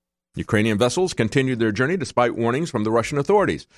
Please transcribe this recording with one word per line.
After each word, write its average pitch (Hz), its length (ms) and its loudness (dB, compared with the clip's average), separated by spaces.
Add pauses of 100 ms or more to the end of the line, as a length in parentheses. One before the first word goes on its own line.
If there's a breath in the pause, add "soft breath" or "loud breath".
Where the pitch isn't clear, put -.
(360)
Ukrainian 110 420 0
vessels 123 360 0
continued 131 460 0
their 113 140 2
journey 131 240 0
despite 123 400 0
warnings 123 320 -2
from 107 160 -2
the 110 60 0
Russian 117 260 0
authorities. 143 500 0 (100)